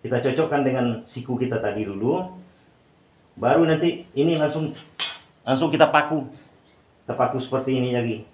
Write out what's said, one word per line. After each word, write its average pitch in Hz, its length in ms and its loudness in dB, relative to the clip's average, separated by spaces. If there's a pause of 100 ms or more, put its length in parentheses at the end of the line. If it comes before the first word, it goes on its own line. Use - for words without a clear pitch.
Kita 120 200 -2
cocokkan 139 440 0
dengan 127 220 2 (180)
siku 123 320 -6
kita 120 240 -2
tadi 104 240 -4
dulu. 117 560 -4 (920)
Baru 139 320 4
nanti 160 400 0 (120)
ini 160 200 2
langsung, 151 340 0 (760)
langsung 131 280 2
kita 156 160 6
paku. 151 400 0 (760)
Kita - 160 -8
paku 123 240 -2
seperti 131 400 -2
ini 123 80 -2
lagi. 117 320 -2 (120)